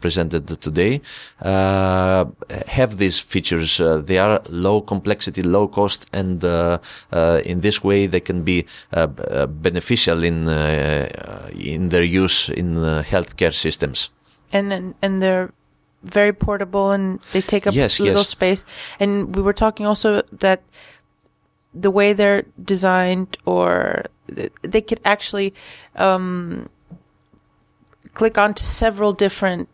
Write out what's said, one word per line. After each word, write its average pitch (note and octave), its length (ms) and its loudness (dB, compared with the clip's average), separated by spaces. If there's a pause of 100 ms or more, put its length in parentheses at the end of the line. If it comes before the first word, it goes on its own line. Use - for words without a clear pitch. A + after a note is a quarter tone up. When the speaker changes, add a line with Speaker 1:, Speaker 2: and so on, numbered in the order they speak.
Speaker 1:
presented E2 460 -2 (140)
today, F#2 400 0 (400)
uh, F#2+ 840 2 (420)
have A#2+ 300 0
these F#2+ 200 2
features. E2+ 600 -2
Uh, D#2+ 180 4
they F2+ 200 0
are G#2+ 300 4
low F#2+ 320 0
complexity, G2 640 -4
low F#2+ 240 2
cost, G2+ 460 -2
and, F#2 320 -2
uh, E2+ 340 2 (340)
uh, E2+ 320 4
in F2+ 180 -4
this G#2 200 0
way G2 240 2
they F#2 140 0
can F2+ 240 -4
be, F2 200 0 (280)
uh, E2 160 2
b-, - 160 -10
uh, C#2 220 -2
beneficial E2+ 760 0
in, E2 260 0
uh, D2+ 1040 -2
in D#2+ 360 -4
their F2 160 4
use F#2 440 2
in, F2 280 -2
uh, D#2+ 280 0
healthcare F2 480 0
systems. - 580 -2 (420)
Speaker 2:
And, G3+ 200 0
and, F#3 300 -8
and G3 180 0
they're F#3 320 0 (520)
very G#3 280 2
portable, G3 600 0
and F#3+ 260 -2 (140)
they F#3+ 80 2
take G3+ 260 0
up G3 80 2
Speaker 1:
Yes, B2 240 2
Speaker 2:
little G2+ 200 4
Speaker 1:
yes. - 100 2
Speaker 2:
space. F#3+ 360 0 (360)
And G3 340 -2
we G3 80 0
were G3+ 120 2
talking G#3+ 300 0
also G#3 380 2 (100)
that F#3+ 300 0 (1120)
the F#3+ 160 0
way G3+ 220 4
they're G3+ 320 2 (180)
designed, F#3 760 0 (100)
or - 580 0 (280)
th-, - 200 -8 (100)
they G#3+ 180 0
could - 240 -4
actually, G3+ 500 -2 (420)
um, F3+ 720 -2 (1500)
click A3 240 0
onto G#3 240 2
several G#3 500 0
different F#3 600 -2